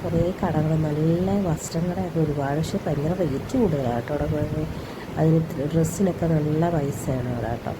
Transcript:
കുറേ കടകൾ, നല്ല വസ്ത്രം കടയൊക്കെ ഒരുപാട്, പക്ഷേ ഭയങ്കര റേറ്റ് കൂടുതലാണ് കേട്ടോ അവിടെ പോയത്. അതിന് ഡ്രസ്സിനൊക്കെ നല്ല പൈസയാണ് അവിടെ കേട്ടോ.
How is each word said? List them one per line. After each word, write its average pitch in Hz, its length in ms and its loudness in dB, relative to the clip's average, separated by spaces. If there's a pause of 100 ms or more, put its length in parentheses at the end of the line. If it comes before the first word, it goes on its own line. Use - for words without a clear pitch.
കുറേ 165 200 2 (200)
കടകൾ, 156 280 2 (160)
നല്ല 165 400 2 (220)
വസ്ത്രം 165 400 -2
കടയൊക്കെ 175 360 -2
ഒരുപാട്, 143 360 0
പക്ഷേ 196 240 -2
ഭയങ്കര 156 280 0 (100)
റേറ്റ് 143 400 -2
കൂടുതലാണ് 139 320 2 (120)
കേട്ടോ 151 60 -2
അവിടെ 147 220 0
പോയത്. 151 280 -2 (540)
അതിന് 160 240 6 (320)
ഡ്രസ്സിനൊക്കെ 170 520 2 (120)
നല്ല 151 400 2
പൈസയാണ് 135 580 -2
അവിടെ 117 180 -2
കേട്ടോ. 123 260 -6